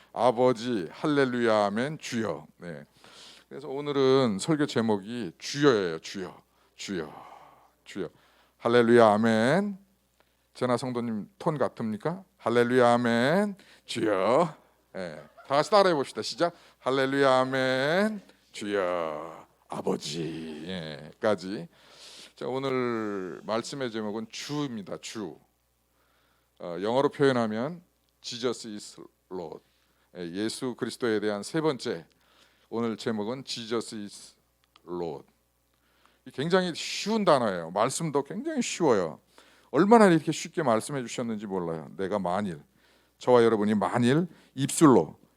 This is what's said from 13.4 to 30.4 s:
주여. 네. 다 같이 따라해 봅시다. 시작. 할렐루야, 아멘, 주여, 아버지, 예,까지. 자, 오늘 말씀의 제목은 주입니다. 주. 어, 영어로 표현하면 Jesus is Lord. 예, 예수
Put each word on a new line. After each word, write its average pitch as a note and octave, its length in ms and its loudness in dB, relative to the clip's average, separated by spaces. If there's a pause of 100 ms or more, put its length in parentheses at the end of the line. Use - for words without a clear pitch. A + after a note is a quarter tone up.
주여. A2 680 0 (380)
네. E2 300 -12 (240)
다 C3+ 100 -2
같이 D3+ 120 0
따라해 F#3+ 240 6
봅시다. B2+ 300 -4
시작. D#3+ 300 -2 (260)
할렐루야, C3+ 640 2
아멘, C3+ 800 0 (300)
주여, F2 960 -4 (220)
아버지, D#2+ 960 -6
예,까지. F#2 1000 -6 (680)
자, C#3+ 120 -10
오늘 A#2+ 960 -4
말씀의 B2+ 480 -6
제목은 A2 380 -6
주입니다. A#2 680 -8
주. F2+ 400 -10 (1200)
어, F2 220 -10
영어로 B2+ 280 0
표현하면 B2+ 720 -2 (380)
Jesus A#2+ 480 -8
is G#2 340 -14 (300)
Lord. F2+ 320 -12 (540)
예, F2+ 140 -10
예수 A2 440 -6